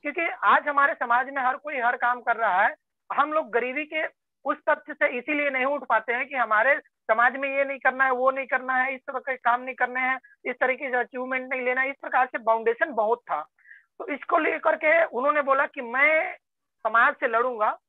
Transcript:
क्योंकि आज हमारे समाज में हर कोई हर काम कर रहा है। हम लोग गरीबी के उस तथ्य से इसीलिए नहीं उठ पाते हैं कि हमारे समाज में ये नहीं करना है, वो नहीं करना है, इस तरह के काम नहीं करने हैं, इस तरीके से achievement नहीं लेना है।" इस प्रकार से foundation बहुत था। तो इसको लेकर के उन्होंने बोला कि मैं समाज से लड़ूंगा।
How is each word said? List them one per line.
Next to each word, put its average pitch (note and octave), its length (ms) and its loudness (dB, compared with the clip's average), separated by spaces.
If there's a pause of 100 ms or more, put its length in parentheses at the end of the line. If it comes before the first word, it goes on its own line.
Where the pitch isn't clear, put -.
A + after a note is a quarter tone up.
क्योंकि D#4 260 -4 (160)
आज C4 240 4
हमारे C#4+ 260 2
समाज B3+ 360 0
में C#4 120 -4
हर C4 140 0
कोई D4 240 -8
हर A#3+ 160 0
काम B3 240 -2
कर A#3 160 -2
रहा G3+ 260 2
है। C#4 120 2 (380)
हम D4 200 0
लोग D#4 180 -2
गरीबी B3+ 340 -2
के D#4 200 -6 (400)
उस D4 120 -2 (120)
तथ्य D4+ 260 -2
से D4 240 0
इसीलिए D4 320 -2
नहीं B3+ 140 -2
उठ C#4+ 200 -2
पाते A#3 280 0
हैं B3+ 160 -4
कि C#4+ 80 -8
हमारे A#3 420 4
समाज A#3 580 0
में C4+ 200 -4
ये C#4 80 2
नहीं C4+ 140 -6
करना C4 260 2
है, C4 60 2
वो B3+ 200 2
नहीं C4 160 -4
करना C4 280 -2
है, C4 200 0
इस B3+ 60 -12
तरह C4 180 -8
के B3+ 180 -6
काम B3 240 2
नहीं B3+ 140 -10
करने B3 260 -2
हैं, B3+ 200 -2 (240)
इस B3 160 -6
तरीके C4 300 -2
से B3 60 -2
achievement B3+ 540 -4
नहीं B3+ 120 -4
लेना B3+ 180 0
है।" C4 100 -2
इस C#4 120 -10
प्रकार C#4+ 240 0
से C#4 120 -8
foundation A3+ 540 0
बहुत A3+ 260 0
था। D3+ 240 -6 (560)
तो - 80 -10
इसको D4 320 -2
लेकर D#4+ 380 0
के D#4+ 280 4
उन्होंने C#4+ 380 0
बोला C4+ 240 2
कि C#4+ 140 -10
मैं D4+ 560 0 (500)
समाज A#3 280 2
से - 140 -4
लड़ूंगा। A#3 500 0 (100)